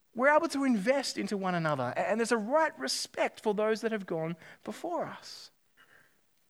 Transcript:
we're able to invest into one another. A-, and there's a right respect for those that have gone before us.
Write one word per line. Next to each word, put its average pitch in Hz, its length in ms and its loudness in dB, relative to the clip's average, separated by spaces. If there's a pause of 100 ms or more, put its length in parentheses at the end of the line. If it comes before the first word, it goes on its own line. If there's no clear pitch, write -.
(140)
we're 277 220 4
able 311 140 4
to 277 160 0
invest 254 520 2
into 202 200 -2
one 185 180 0
another. 147 400 0
A-, 175 140 0
and 214 100 0
there's 233 140 0
a 233 40 4
right 294 400 2
respect - 600 -4
for 214 140 0
those 214 260 0
that 220 140 -2
have 202 120 -6
gone 165 300 -4 (300)
before 294 400 -6
us. - 460 -14 (1000)